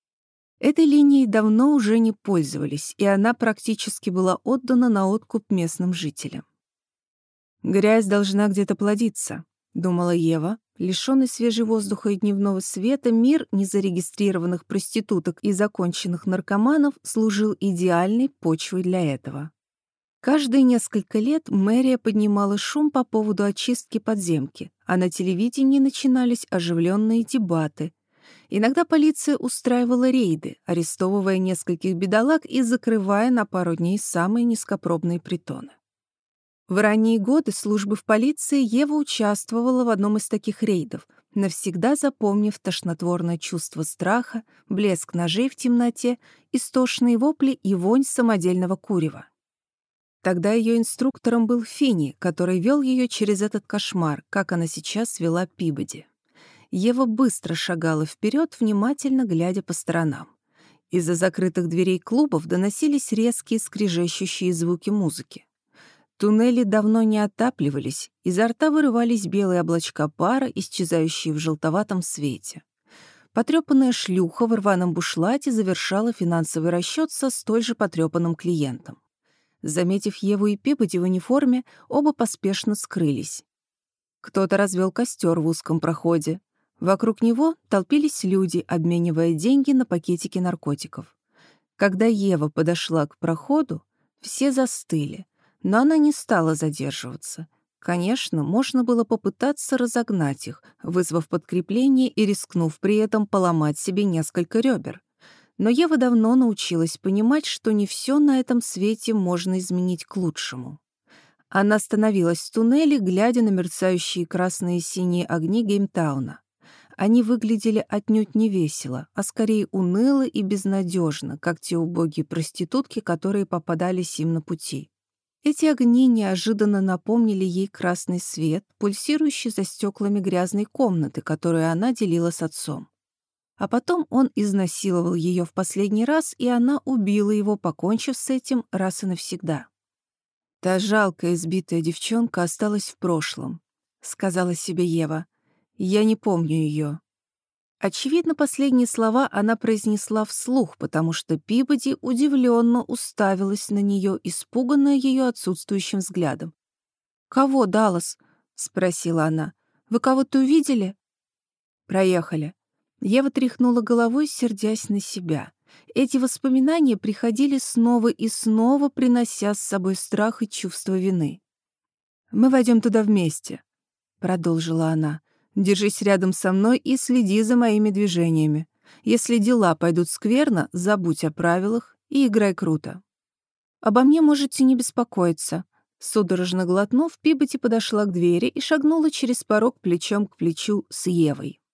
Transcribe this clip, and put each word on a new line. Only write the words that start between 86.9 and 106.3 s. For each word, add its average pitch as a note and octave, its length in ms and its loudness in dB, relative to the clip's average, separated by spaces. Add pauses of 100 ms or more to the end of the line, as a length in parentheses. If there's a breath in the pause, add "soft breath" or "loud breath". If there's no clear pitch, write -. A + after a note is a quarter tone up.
него C4+ 320 2 (120)
толпились C#4 560 0
люди, F#3 440 0
обменивая E3+ 640 0
деньги C4 380 2
на B3+ 140 2
пакетики F3 520 -4
наркотиков. E3 800 -6 (640 soft breath)
Когда G3 280 2
Ева G3 440 2
подошла D#3+ 580 -2
к - 100 -20
проходу, E3+ 640 -2 (400)
все - 300 -2
застыли, E3 760 -4 (380)
но G3 160 2
она D4+ 180 4
не D4+ 140 6
стала E3 420 0
задерживаться. D3+ 920 -8 (320)
Конечно, F3 640 -4
можно B3 400 0
было A#3 200 2
попытаться B3 760 -2
разогнать A3 680 -2
их, - 140 -14 (220 soft breath)
вызвав E3+ 440 -2
подкрепление A#3+ 800 0
и G#3+ 180 0
рискнув E3+ 520 -2
при G#3 180 2
этом G#3+ 280 0
поломать E3 540 0
себе G3 240 -2
несколько F3 560 -2
рёбер. A3+ 420 -2 (560 soft breath)
Но G#3 120 2
Ева D#4 280 2
давно A#3 380 4